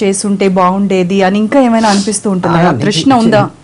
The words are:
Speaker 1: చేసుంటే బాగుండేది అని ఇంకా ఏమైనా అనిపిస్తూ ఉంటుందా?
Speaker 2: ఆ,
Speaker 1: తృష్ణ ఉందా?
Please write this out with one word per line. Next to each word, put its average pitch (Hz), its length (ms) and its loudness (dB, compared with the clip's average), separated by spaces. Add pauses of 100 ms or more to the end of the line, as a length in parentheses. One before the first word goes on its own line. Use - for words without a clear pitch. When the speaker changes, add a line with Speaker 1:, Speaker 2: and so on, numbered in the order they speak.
Speaker 1:
చేసుంటే 196 460 -2
బాగుండేది 190 720 0
అని 190 160 0
ఇంకా 220 220 0
ఏమైనా 226 280 2
అనిపిస్తూ 202 420 -2
ఉంటుందా? 180 260 -2
Speaker 2:
ఆ, 170 160 2
Speaker 1:
తృష్ణ 160 420 0
ఉందా? 220 360 2 (140)